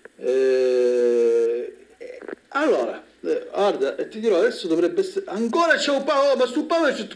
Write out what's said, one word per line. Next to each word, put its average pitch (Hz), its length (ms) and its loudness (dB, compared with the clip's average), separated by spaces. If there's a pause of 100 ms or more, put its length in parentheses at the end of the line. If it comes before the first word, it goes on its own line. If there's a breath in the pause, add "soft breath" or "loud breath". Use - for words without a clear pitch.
(180 loud breath)
Eh, 123 1600 2 (220)
eh, - 220 -16 (300)
allora, - 540 0 (180)
eh, 165 300 -4
guarda, 160 460 0
eh, - 100 -6
ti 220 120 -12
dirò, 214 200 2
adesso 220 280 0
dovrebbe 170 340 0
essere, 190 260 -4
ancora 233 480 0
c'è 285 160 -2
un 269 120 0
Paolo, 277 340 2
ma 254 80 2
su 294 200 -4
Paolo 330 280 0
c'è, 202 220 -8